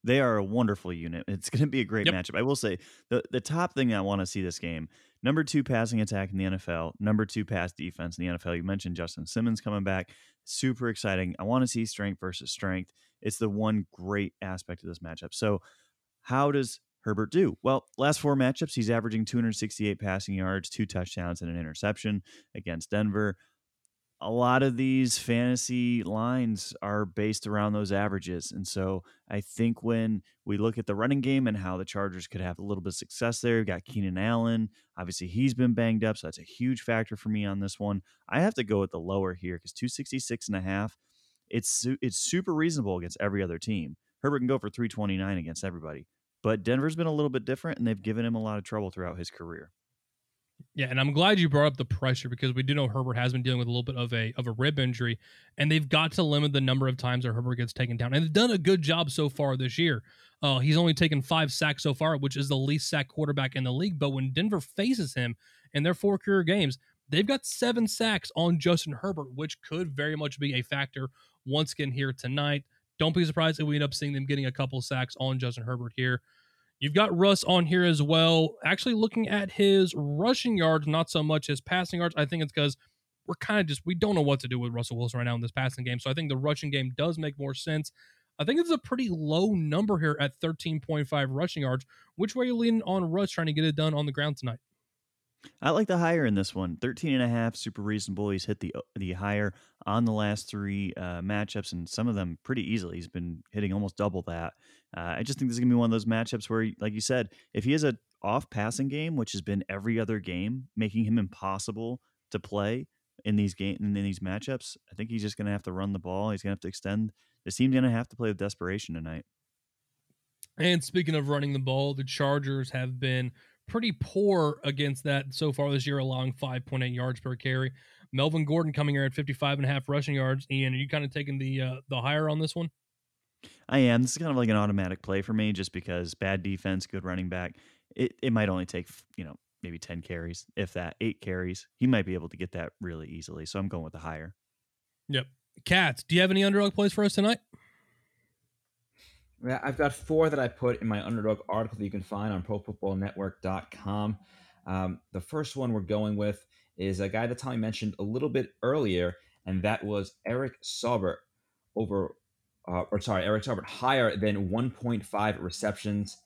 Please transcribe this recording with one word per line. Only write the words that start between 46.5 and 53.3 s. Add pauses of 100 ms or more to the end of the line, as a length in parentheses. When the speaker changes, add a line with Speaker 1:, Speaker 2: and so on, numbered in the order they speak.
Speaker 1:
Denver's
been
a
little
bit
different,
and
they've
given
him
a
lot
of
trouble
throughout
his
career. (1000)
Speaker 2:
Yeah,
and
I'm
glad
you
brought
up
the
pressure
because
we
do
know
Herbert
has